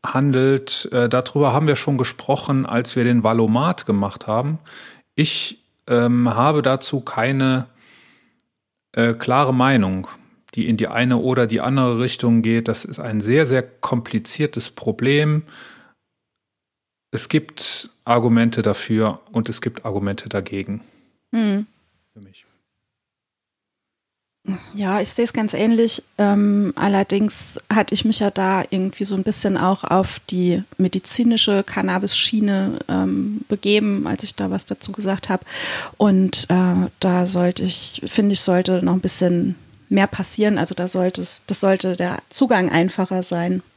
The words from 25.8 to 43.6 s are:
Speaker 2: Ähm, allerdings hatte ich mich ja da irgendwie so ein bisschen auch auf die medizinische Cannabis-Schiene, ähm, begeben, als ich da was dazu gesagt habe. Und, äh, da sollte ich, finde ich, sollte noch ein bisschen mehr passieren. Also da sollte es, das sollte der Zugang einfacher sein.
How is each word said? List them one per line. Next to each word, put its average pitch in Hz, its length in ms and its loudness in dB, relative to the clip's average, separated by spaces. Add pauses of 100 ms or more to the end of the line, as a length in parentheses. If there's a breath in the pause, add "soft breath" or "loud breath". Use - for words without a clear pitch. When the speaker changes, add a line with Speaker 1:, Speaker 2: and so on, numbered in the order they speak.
Speaker 2:
Ähm, 202 580 2
allerdings 202 840 0 (120)
hatte 214 220 2
ich 214 120 -2
mich 220 140 2
ja 202 120 2
da 190 360 0
irgendwie 190 360 -2
so 196 100 -4
ein 190 80 -2
bisschen 190 340 0
auch 185 280 0
auf - 360 0 (120)
die 180 320 2 (160)
medizinische 202 840 2
Cannabis-Schiene, 196 1200 0
ähm, 196 600 -2
begeben, 202 600 0
als - 160 -4
ich 208 100 -6
da 196 160 -4
was 190 160 -4
dazu - 280 -10
gesagt 196 360 -6
habe. 185 160 -4 (520 loud breath)
Und, 190 520 4
äh, 180 400 2 (100)
da 180 280 2
sollte 180 340 0
ich, - 460 -4
finde 202 260 2
ich, 190 80 0
sollte 185 420 2
noch 180 100 2
ein 185 60 2
bisschen 180 580 0 (320)
mehr 196 180 4
passieren. 208 500 0
Also 175 160 -2
da 180 140 -4
sollte 185 340 -2
es, - 240 -8
das 196 140 -4
sollte 190 360 2
der 175 220 -4 (120)
Zugang 208 420 2
einfacher 185 500 0
sein. 180 400 -4 (160)